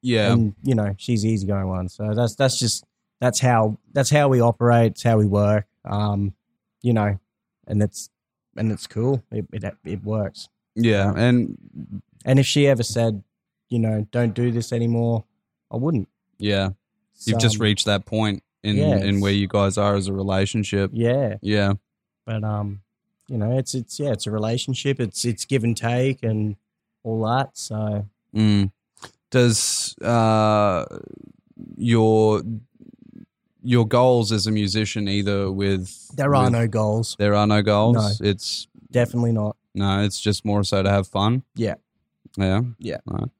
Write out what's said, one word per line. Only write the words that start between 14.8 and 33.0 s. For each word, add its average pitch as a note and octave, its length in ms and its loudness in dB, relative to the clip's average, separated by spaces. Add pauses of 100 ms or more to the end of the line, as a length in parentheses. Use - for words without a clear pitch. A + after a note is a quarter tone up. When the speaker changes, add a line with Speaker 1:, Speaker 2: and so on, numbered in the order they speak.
Speaker 2:
I A2+ 60 -8
wouldn't. B2+ 320 -2 (300)
Speaker 1:
Yeah. G2 320 0 (540)
You've A2 140 0
just A2 180 2
Speaker 2:
So, G#2+ 80 -2
Speaker 1:
reached G#2 220 0
that G2+ 180 -2
point A2 380 -2 (200)
in, G#2 140 0
Speaker 2:
yeah, G2+ 220 2
Speaker 1:
in G2+ 220 0
where G2 120 0
Speaker 2:
it's G2+ 60 2
Speaker 1:
you G2 100 0
guys G2 300 0
are G2+ 160 2
as G2 140 -2
a G2 40 -6
relationship. G2 800 -2
Speaker 2:
Yeah. A#2 480 -2
Speaker 1:
Yeah. G2+ 340 0 (520)
Speaker 2:
But, A2 180 -6
um, G#2 380 -6 (460)
you C3 100 -6
know, A2 180 -2
it's, C3 180 -4
it's, B2+ 240 -8
yeah, C#3+ 140 -2
it's G#2 140 -6
a G#2 40 -6
relationship. B2 680 -4
It's, A2+ 240 -4
it's A#2+ 220 -4
give B2 180 -2
and A#2 100 0
take B2 480 -2
and G#2+ 340 -2 (460)
all A2+ 220 -4
that. B2+ 320 -2
So G#2+ 500 -6 (300)
Speaker 1:
Mm. G#2 340 4 (600)
Does, - 680 0
uh, G#2+ 840 2 (920)
your, A2 640 4 (1200)